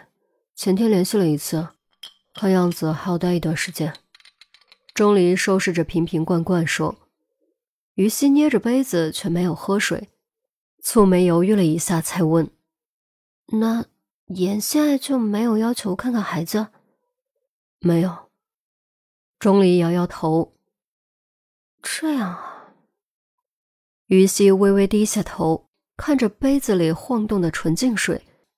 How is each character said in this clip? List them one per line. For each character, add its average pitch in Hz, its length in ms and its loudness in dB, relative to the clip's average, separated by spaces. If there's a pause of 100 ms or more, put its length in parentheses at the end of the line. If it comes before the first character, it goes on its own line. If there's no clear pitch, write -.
(540)
前 190 220 -2
天 226 120 0
联 190 160 2
系 208 140 -2
了 185 100 2
一 151 80 2
次， 160 340 -6 (680)
看 196 160 0
样 180 180 2
子 160 220 -4
还 156 180 -6
要 175 80 -2
待 180 160 -2
一 175 60 0
段 160 180 -4
时 - 140 -6
间。 160 240 -6 (1000)
钟 208 220 4
离 180 200 4
收 190 220 0
拾 190 160 -2
着 170 100 -2
瓶 165 220 -2
瓶 160 180 -4
罐 170 200 0
罐 170 240 0
说。 - 280 -4 (1000)
于 190 120 2
西 277 220 0
捏 294 180 4
着 247 120 2
杯 254 240 0
子 165 280 -2
却 - 160 -8
没 170 140 0
有 175 140 -2
喝 196 240 -2
水， - 300 -4 (760)
蹙 220 200 4
眉 185 220 6
犹 170 180 4
豫 208 120 2
了 196 80 4
一 160 160 2
下 170 200 -2
才 - 220 -4
问 160 300 2 (1080)
：“那 226 260 -2 (420)
严 185 340 -4
现 302 240 0
在 277 140 0
就 269 180 -4
没 214 240 -2
有 226 160 0
要 226 160 0
求 185 220 -6
看 247 180 -6
看 226 80 0
孩 165 240 -4
子 208 220 -4 (1120)
？”“没 170 200 2
有。” 180 280 -6 (1080)
钟 196 240 4
离 180 160 4
摇 165 100 0
摇 175 160 0
头。 165 480 -2 (1300)
“这 - 320 -6
样 220 160 -2
啊。” - 240 -14 (1500)
于 190 180 6
西 196 280 4
微 196 180 2
微 196 160 2
低 208 160 2
下 208 180 -2
头， - 480 -4 (280)
看 285 200 -2
着 226 120 0
杯 269 320 0
子 208 140 0
里 165 180 2
晃 214 340 -4
动 208 140 0
的 165 100 0
纯 165 240 -2
净 233 220 0
水， - 280 -4 (320)